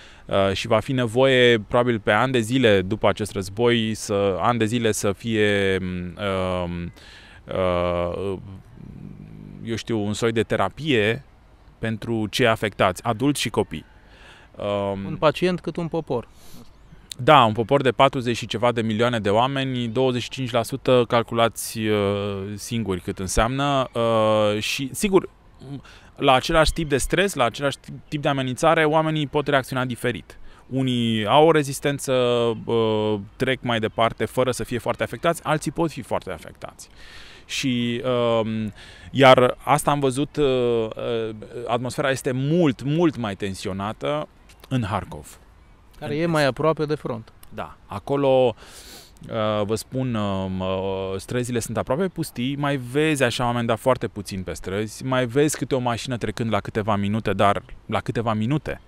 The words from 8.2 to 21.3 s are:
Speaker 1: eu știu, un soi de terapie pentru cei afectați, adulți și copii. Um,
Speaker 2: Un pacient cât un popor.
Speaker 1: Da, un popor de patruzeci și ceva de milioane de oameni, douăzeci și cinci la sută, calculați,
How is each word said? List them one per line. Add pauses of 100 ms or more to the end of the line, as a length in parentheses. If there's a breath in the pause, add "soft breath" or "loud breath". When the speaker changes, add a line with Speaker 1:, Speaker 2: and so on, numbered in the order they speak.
Speaker 1:
eu
știu,
un
soi
de
terapie (540)
pentru
cei
afectați,
adulți
și
copii. (720 loud breath)
Um,
Speaker 2:
Un
pacient
cât
un
popor. (920 loud breath)
Speaker 1:
Da,
un
popor
de
patruzeci
și
ceva
de
milioane
de
oameni,
douăzeci
și
cinci
la
sută,
calculați,